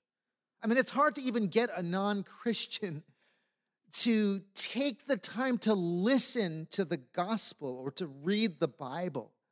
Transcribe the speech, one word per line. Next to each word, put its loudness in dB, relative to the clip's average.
I 0
mean, 4
it's 2
hard 4
to -8
even 0
get 2
a -4
non-Christian -4
to 2
take -2
the 0
time -2
to 4
listen 2
to 0
the -4
gospel -4
or -8
to -6
read -2
the 2
Bible. -6